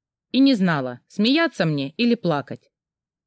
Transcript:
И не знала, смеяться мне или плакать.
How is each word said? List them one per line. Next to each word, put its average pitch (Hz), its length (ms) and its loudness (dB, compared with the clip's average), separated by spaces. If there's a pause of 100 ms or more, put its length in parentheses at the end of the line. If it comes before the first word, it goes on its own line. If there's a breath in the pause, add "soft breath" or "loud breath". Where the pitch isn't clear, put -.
(320)
И 247 80 2
не 269 140 6
знала, 143 520 -2
смеяться 262 600 0
мне 143 240 -2
или 233 260 0
плакать. 143 540 -6 (560)